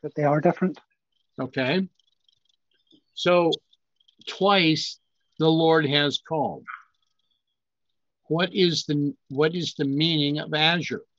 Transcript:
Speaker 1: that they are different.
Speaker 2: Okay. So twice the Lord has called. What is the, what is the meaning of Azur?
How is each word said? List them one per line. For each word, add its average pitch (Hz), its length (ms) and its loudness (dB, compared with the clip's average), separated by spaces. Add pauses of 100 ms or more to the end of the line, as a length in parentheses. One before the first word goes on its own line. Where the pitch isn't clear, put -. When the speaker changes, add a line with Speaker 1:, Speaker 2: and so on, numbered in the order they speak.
Speaker 1:
that 151 140 -12
they 151 100 0
are 147 160 2
different. 175 360 0 (600)
Speaker 2:
Okay. 135 480 -2 (1300)
So 175 380 2 (760)
twice 180 720 0 (400)
the 160 100 4
Lord 160 360 4
has 143 420 0
called. 120 380 -6 (1600)
What 175 260 -2
is 175 320 2
the, 147 300 -2 (140)
what 156 260 0
is 170 220 -6
the 151 80 -2
meaning 147 540 0
of 156 100 -10
Azur? 156 500 -2 (200)